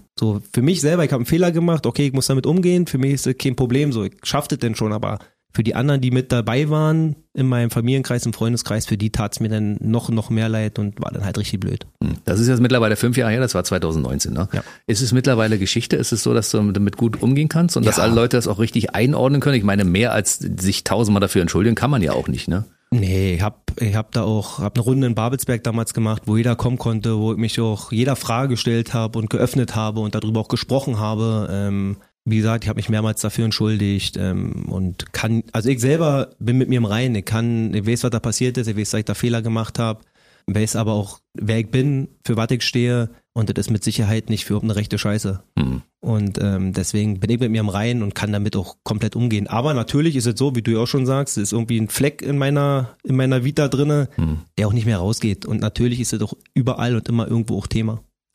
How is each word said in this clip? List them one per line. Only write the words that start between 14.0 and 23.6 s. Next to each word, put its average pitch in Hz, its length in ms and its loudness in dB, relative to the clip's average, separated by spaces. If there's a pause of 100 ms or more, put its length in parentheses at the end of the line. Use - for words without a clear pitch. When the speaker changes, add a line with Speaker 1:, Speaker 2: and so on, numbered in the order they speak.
Speaker 2:
ne? 98 200 -2
Speaker 1:
Ja. - 120 -4 (240)
Speaker 2:
Ist 113 140 2
es 113 100 0
mittlerweile 117 440 2
Geschichte? 98 380 0
Ist 131 160 0
es 113 140 -2
so, 120 100 2
dass 117 160 0
du 104 220 2
damit 101 240 2
gut 113 260 0
umgehen 139 260 2
kannst 165 280 2
und 117 100 2
dass 104 120 2
Speaker 1:
Ja. - 40 2
Speaker 2:
alle 117 120 4
Leute 117 220 4
das 117 120 0
auch 98 100 -2
richtig 110 340 0
einordnen 135 480 2
können? 139 160 2
Ich 110 60 0
meine, 101 220 2
mehr 101 280 2
als 104 280 0
sich 92 420 -2
tausendmal 104 380 2
dafür 98 220 2
entschuldigen 98 340 2
kann 131 160 2
man 120 100 2
ja 71 100 0
auch 58 140 -2
nicht, - 220 -4
ne? 95 160 0 (280)
Speaker 1:
Nee, 95 420 2
ich 87 80 0
hab, - 380 -4